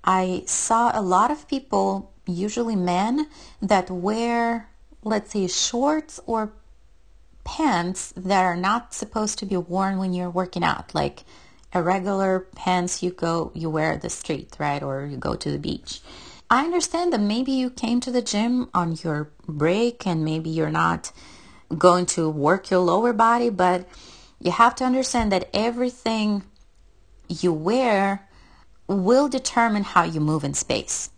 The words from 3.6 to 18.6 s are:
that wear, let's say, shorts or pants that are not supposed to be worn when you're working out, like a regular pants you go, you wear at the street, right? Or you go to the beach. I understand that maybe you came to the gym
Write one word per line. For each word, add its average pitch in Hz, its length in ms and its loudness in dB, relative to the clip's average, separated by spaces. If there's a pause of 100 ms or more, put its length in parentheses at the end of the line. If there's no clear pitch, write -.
that 185 280 2
wear, 233 800 -2 (340)
let's 214 280 -2
say, 196 160 0
shorts 285 800 0
or 220 280 -2 (920)
pants 185 720 -2
that 185 260 2
are 175 140 0
not 202 360 -2
supposed 214 460 -4
to 208 60 -8
be 190 100 -4
worn 185 420 -2
when 185 160 -2
you're 180 160 -4
working 180 340 -4
out, - 300 -2
like 147 300 -2 (500)
a 180 80 0
regular 190 600 0 (140)
pants 180 480 -2
you 180 80 -2
go, 165 420 -4
you 160 160 -6
wear 156 240 0
at 156 80 -6
the - 80 -8
street, - 500 -8
right? 143 220 -2
Or 139 240 -6
you 143 100 -8
go 135 200 -4
to - 160 -6
the 143 80 -4
beach. - 420 -8 (480)
I 254 160 4
understand 349 480 0
that 214 80 2
maybe 233 300 0
you 254 180 0
came 240 320 0
to 254 100 -6
the 247 100 0
gym 240 520 0